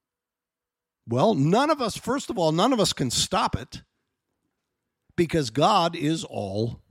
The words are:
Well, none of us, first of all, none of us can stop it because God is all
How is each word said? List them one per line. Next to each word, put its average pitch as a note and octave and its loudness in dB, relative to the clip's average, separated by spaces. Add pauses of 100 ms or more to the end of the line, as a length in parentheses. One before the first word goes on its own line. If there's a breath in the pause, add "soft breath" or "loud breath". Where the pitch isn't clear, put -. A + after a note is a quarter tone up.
(1080)
Well, C#3+ 2
none F#3 2
of D4 0
us, A3 -4
first B3 -4
of A#3 -6
all, D#3+ 2
none G3+ 2
of A#3 2
us F#3 2
can C3 -4
stop - -2
it - -12 (1300)
because D#3 0
God E3+ 2
is D#3 -2
all G#2+ -6